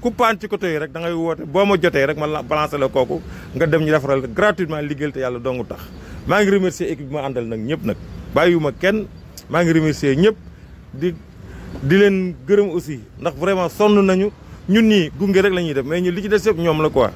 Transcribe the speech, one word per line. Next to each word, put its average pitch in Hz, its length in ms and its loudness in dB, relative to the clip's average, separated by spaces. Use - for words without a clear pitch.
Ku 240 120 0
paan 226 260 2
ci 214 80 -12
côté 196 240 -4
yi 151 80 -2
rek 147 140 -8
da 165 80 -10
ngay 170 120 -4
woote, 165 320 -4
boo 170 200 2
ma 202 160 4
jotee 151 260 2
rek 147 120 0
ma 151 80 -4
la, 151 160 -4
balancer 151 360 -2
la 135 100 2
kooku, 135 320 0
nga 165 100 2
dem 156 160 2
ñu 156 80 0
defaral 139 320 2
gratuitement 165 480 0
liggéeyal 147 320 -6
te 139 80 -10
yàlla 123 200 -4
dong 127 260 -4
tax. - 140 -12
Maa 196 160 4
ngi 196 80 4
remercier 180 420 0
équipe 139 160 -10
bi 139 60 -10
ma 147 120 -6
àndal 123 220 -4
nag 113 100 -6
ñëpp 127 260 -6
nag. 107 120 -2
Bàyyiwuma 160 440 2
kenn, 208 280 0
maa 165 140 2
ngi 165 80 2
remercier 156 420 2
ñëpp, 202 220 4
di, 165 200 -2
di 143 140 4
leen 190 380 4
gërëm 202 240 4
aussi, 151 300 -6
ndax 147 180 -4
vraiment 180 340 0
sonn 208 340 4
nañu. 190 260 2
Ñun 220 180 4
ñii 190 320 4
gunge 196 220 2
rek 196 120 4
la 180 100 -2
ñuy 156 120 -4
def, 131 120 -2
mais 165 140 -2
ñun 180 140 0
li 190 80 -4
ci 208 60 -6
des 202 180 2
yëpp 196 120 2
ñoom 160 240 2
la 156 80 2
quoi. 110 260 4